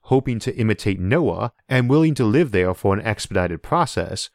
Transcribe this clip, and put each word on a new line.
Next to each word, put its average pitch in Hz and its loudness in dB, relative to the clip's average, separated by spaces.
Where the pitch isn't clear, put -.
hoping 131 0
to - -6
imitate 104 0
Noah 110 -2
and 127 0
willing 156 4
to 127 0
live 127 2
there 92 0
for 101 0
an 98 -2
expedited 90 -2
process - -2